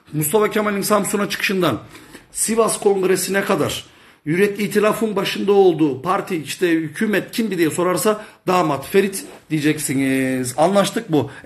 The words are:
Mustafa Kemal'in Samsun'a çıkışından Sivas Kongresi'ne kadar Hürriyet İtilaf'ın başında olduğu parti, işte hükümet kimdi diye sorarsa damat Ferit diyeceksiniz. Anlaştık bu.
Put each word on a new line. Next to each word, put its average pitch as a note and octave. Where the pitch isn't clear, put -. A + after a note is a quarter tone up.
Mustafa G#3
Kemal'in G#3
Samsun'a G#3
çıkışından F3
Sivas A3
Kongresi'ne F#3+
kadar D3
Hürriyet G3+
İtilaf'ın G#3
başında G3+
olduğu D#3
parti, F#3
işte D#3+
hükümet E3
kimdi G3+
diye D#3+
sorarsa F3+
damat D#3+
Ferit G3
diyeceksiniz. C3+
Anlaştık F#3+
bu. C3